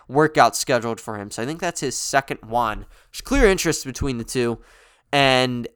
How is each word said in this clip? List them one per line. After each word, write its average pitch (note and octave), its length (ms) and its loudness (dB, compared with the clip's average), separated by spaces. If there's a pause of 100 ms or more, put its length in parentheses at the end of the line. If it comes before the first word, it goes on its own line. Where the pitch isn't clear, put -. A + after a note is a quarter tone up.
workout C#3 480 4
scheduled A#2 460 -2
for G#2+ 160 -10
him. G2+ 140 -10
So A2 120 -6
I - 20 -2
think D#3+ 140 -8
that's F3 220 -6
his C3+ 160 -4
second - 460 -2
one. A2 420 -2 (260)
There's - 100 -12
clear C4 240 2
interest F3+ 400 0
between C3 340 -6
the A2+ 40 -8
two, A#2 360 -2 (520)
and B2+ 640 2